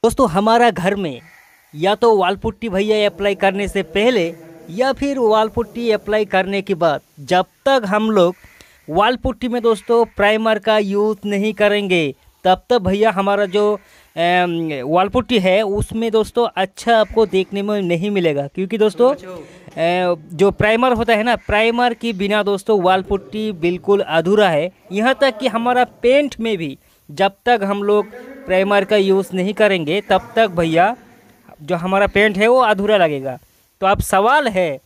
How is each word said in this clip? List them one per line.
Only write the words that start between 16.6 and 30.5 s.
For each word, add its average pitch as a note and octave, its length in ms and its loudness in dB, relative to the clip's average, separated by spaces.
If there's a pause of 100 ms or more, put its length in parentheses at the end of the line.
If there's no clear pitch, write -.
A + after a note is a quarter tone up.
आपको A3 280 2
देखने F#3+ 360 -4
में G#3 200 -2
नहीं F3 300 -2
मिलेगा। D#3 360 0
क्योंकि G3 300 -6
दोस्तों, G#3+ 360 2
अ, F3+ 1000 -4 (180)
जो F#3 180 2
primer A3+ 420 2
होता A#3 200 0
है G#3+ 100 0
ना, A#3 120 0
primer A#3 580 0
के A#3 200 -6
बिना G3+ 300 -2
दोस्तों G3+ 380 0
वॉल F#3 200 2
पुट्टी G#3 500 -6
बिल्कुल F3+ 480 0
अधूरा F#3 500 2
है। D#3+ 220 -2 (200)
यहाँ A#3 300 0
तक C4+ 160 0
कि B3 100 -4
हमारा A#3+ 360 0
paint C4 560 0
में A3+ 180 -4
भी D#3+ 200 -8 (340)
जब G3 200 0 (140)
तक A#3+ 180 2
हम G3+ 200 -4
लोग G#3 220 0 (400)
primer G3 380 2
का G#3 140 0
यूज़ G3 360 2
नहीं F#3 200 -2
करेंगे, F#3+ 480 0
तब - 340 -2
तक A3 120 2
भैया E3+ 480 0 (680)